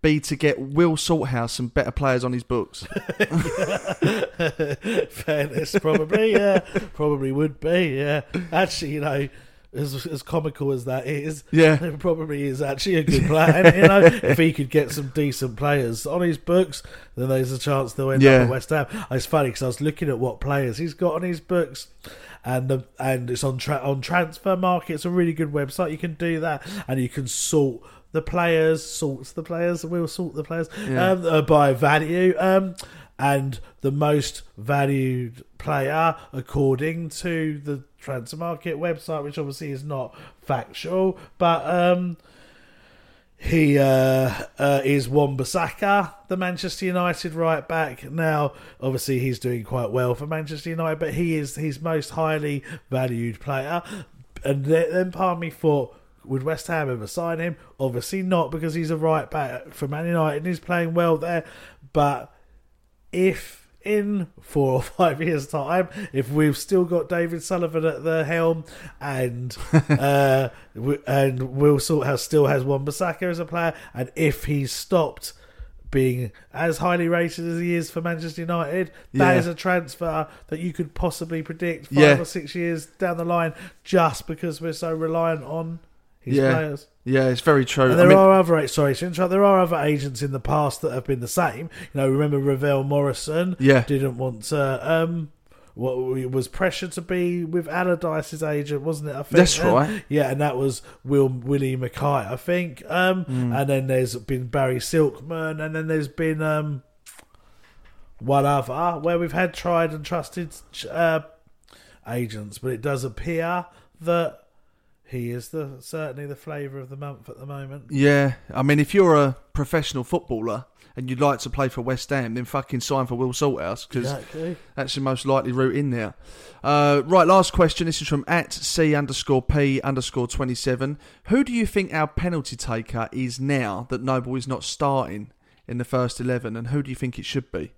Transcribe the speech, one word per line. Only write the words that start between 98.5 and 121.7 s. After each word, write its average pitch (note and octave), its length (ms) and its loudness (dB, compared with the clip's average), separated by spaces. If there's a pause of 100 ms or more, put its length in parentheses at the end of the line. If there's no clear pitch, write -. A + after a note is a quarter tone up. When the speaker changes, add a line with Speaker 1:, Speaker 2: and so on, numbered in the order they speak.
Speaker 2:
wasn't D3 300 -6
it? C3+ 40 -8
I C#3+ 80 -8
think. - 140 2
Speaker 1:
That's F3+ 240 6
Speaker 2:
Um, - 120 4
Speaker 1:
right. D#3 360 2
Speaker 2:
yeah, C#3+ 200 2
and C3+ 120 -2
that C#3+ 160 0
was C3+ 240 -2 (240)
Will, C3+ 240 4
Willie C3 480 -2
Mackay, B2+ 520 -2
I B2+ 60 -4
think. F3 540 -4
Um, F#3 340 2
Speaker 1:
Mm. B2+ 380 -2
Speaker 2:
and C#3 80 0
then C3+ 180 0
there's B2+ 300 0
been B2+ 300 -6
Barry B2+ 340 0
Silkman, D#3 840 -2
and D#3 120 -6
then D#3+ 120 -4
there's D#3 220 -2
been, D#3+ 320 -2
um, D3+ 400 -2 (1400)
one C#3 260 2
other C#3+ 540 0
where E3+ 200 0
we've E3+ 120 -4
had F3+ 220 -2
tried E3 400 0
and D#3 100 -10
trusted, E3+ 500 -8 (380)
uh, D#3+ 300 2 (840)
agents, G#2+ 500 -6
but B2+ 140 -6
it A2+ 100 -8
does C3+ 220 -4
appear E3 640 -4 (360)
that E3+ 420 0 (640)
he A#2+ 260 -6
is A#2+ 180 -10
the, C#3 300 -8
certainly D3 460 -10
the C#3+ 100 -10
flavour C#3+ 440 -12
of C3 100 -14
the C#3 80 -14
month C#3+ 320 -14
at - 100 -16
the C3 60 -16
moment. C#3 460 -12
Speaker 1:
Yeah, C#3 420 6 (200)
I C3 100 -2
mean, D3 160 6
if D3 140 2
you're F3+ 220 8
a C#3 220 4 (160)
professional D3 500 -2
footballer A#2 640 -4 (320)
and B2+ 120 -8
you'd B2+ 120 -2
like C#3+ 180 2
to C3 100 -8
play C3+ 200 -2
for B2+ 120 -8